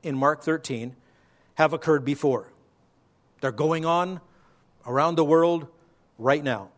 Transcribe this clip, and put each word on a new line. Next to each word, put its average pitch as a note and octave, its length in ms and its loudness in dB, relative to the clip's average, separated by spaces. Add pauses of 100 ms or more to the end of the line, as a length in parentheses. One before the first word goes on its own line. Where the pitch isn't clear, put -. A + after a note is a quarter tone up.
in D3 140 -6
Mark C#3+ 260 0
thirteen B2+ 540 -6 (580)
have D#3 180 2
occurred D#3 320 0
before. C3 440 -2 (920)
They're C3+ 120 -4
going D#3+ 320 -2
on F3 360 0 (680)
around D3+ 300 0
the E3 80 4
world E3 440 2 (500)
right C#3 240 0
now. A2+ 360 -4